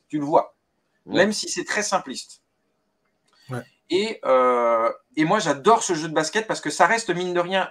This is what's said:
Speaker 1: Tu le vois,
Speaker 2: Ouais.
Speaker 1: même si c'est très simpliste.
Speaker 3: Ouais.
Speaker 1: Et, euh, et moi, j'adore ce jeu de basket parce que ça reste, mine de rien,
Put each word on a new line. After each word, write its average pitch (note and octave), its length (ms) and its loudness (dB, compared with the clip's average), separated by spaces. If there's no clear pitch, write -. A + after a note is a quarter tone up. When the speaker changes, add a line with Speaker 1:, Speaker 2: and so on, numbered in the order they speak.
Speaker 1:
Tu D3+ 100 -6
le C#3+ 60 -4
vois, - 320 0
Speaker 2:
Ouais. G2+ 80 -8
Speaker 1:
même G3 180 2
si F3 160 -8
c'est E3+ 160 -6
très G#3 200 -4
simpliste. - 580 -6
Speaker 3:
Ouais. B2+ 140 -8
Speaker 1:
Et, G3+ 360 -2
euh, A#2+ 640 2
et D#3 100 0
moi, G3 140 2
j'adore D#3+ 460 2
ce F3+ 100 -2
jeu D#3+ 140 -4
de D#3+ 40 -8
basket E3+ 360 -2
parce - 120 -6
que D#3 100 -6
ça E3+ 160 4
reste, G#3+ 280 0
mine F3+ 180 -4
de F3 60 0
rien, F3+ 320 -2